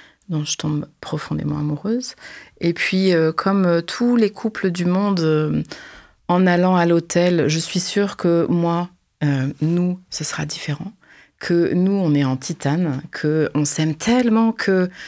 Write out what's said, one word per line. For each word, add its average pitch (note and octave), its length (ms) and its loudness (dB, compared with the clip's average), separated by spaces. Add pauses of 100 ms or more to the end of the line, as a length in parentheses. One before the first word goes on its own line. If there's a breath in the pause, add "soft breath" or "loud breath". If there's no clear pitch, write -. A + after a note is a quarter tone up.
(280 loud breath)
dont D#3 160 -2
je - 120 -6
tombe D3+ 300 -4 (140)
profondément D3+ 580 -4
amoureuse. D3+ 560 -4 (460 loud breath)
Et E3+ 140 0
puis, F#3 380 2
euh, D#3+ 200 2
comme, G3 320 2
euh, E3+ 160 4
tous A#3+ 360 0
les G#3+ 140 4
couples G#3+ 400 -4
du F3 140 -4
monde, F#3+ 360 2
euh, D#3 420 0 (640 loud breath)
en F3+ 180 4
allant F3+ 300 4
à E3+ 100 4
l'hôtel, E3+ 640 2
je D#3 100 0
suis F3+ 220 -4
sûre G3+ 360 -2
que E3+ 320 2
moi, E3+ 400 0 (360)
euh, C#3 240 0 (120)
nous, F3 400 0 (100)
ce - 140 -8
sera D3+ 220 -6
différent. D3+ 460 -8 (460 soft breath)
Que E3+ 360 0
nous, F#3 180 2
on F3+ 220 2
est C#3+ 100 2
en C3 120 0
titane, D3 760 -2
que D#3 440 0
on D3 100 2
s'aime D#3 320 -2
tellement A3+ 560 2
que F#3 360 0 (180 loud breath)